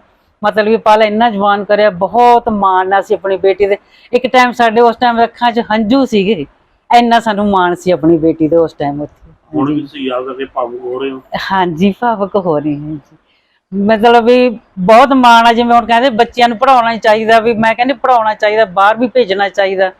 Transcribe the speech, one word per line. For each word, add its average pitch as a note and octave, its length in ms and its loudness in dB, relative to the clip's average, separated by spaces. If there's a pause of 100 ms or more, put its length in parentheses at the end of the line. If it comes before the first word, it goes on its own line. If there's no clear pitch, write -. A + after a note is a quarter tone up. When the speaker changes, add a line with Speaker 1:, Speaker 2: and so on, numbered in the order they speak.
(440)
Speaker 1:
ਮਤਲਬ G#3 220 0
ਵੀ A3 120 0
ਪਲ G#3+ 240 2
ਇੰਨਾ A3 280 0
ਜਵਾਨ G3+ 340 -2
ਕਰਿਆ, G#3 260 0
ਬਹੁਤ A#3 600 2
ਮਾਣ F#3+ 400 0
ਨਾਲ G3 100 0
ਅਸੀਂ G3 160 -2
ਆਪਣੀ F#3+ 220 -4
ਬੇਟੀ F#3+ 300 0
ਦੇ, G3 100 -2 (360)
ਇੱਕ B3 140 -2
ਟਾਈਮ B3 240 2
ਸਾਡੇ A#3 300 0
ਉਸ A#3 140 2
ਟਾਈਮ A#3 280 0
ਅੱਖਾਂ A#3 280 -2
'ਚ A3 80 -2
ਹੰਝੂ A3+ 460 0
ਸੀਗੇ, G3 400 -2 (520)
ਇੰਨਾ A#3 220 2
ਸਾਨੂੰ G#3 300 -2
ਮਾਣ F3+ 260 0
ਸੀ F3+ 160 -4
ਆਪਣੀ E3 260 2
ਬੇਟੀ D#3 300 0
ਦੇ D#3 80 0
ਉਸ E3 180 0
ਟਾਈਮ C#3+ 280 -6
ਉੱਥੇ। - 280 -16 (260)
Speaker 2:
ਹੁਣ C#3+ 180 -2
ਵੀ D3 80 -4
ਤੁਸੀਂ C#3+ 200 -14
ਯਾਦ B2+ 240 -6
ਕਰਕੇ C3 200 -10
ਭਾਵੁਕ B2 360 -8
ਹੋ B2 180 -8
ਰਹੇ C3+ 120 -6
ਹੋ? C3 100 -14 (300)
Speaker 1:
ਹਾਂਜੀ, F#3 480 -2
ਭਾਵੁਕ G#3+ 360 -4
ਹੋ F3 240 -2
ਰਹੀ D3 160 -6
ਹਾਂ D3+ 160 -12
ਜੀ। D#3 260 -16 (540)
ਮਤਲਬ A3 540 2
ਵੀ B3 240 4 (300)
ਬਹੁਤ A3+ 340 4
ਮਾਣ A#3 340 4
ਆ, A#3 60 0
ਜਿਵੇਂ A#3+ 220 0
ਹੁਣ A#3 100 2
ਕਹਿੰਦੇ A#3 240 0
ਬੱਚਿਆਂ A#3+ 400 0
ਨੂੰ A#3 80 -4
ਪੜ੍ਹਾਉਣਾ A#3+ 360 2
ਹੀ A3+ 60 -8
ਚਾਹੀਦਾ, A3 400 2
ਵੀ A3+ 140 0
ਮੈਂ A3 220 0
ਕਹਿੰਦੀ B3+ 180 -2
ਪੜ੍ਹਾਉਣਾ A#3 400 0
ਚਾਹੀਦਾ, G#3+ 320 0
ਬਾਹਰ G3 320 0
ਵੀ A#3+ 100 -2
ਭੇਜਣਾ G3+ 420 -2
ਚਾਹੀਦਾ F#3+ 500 -2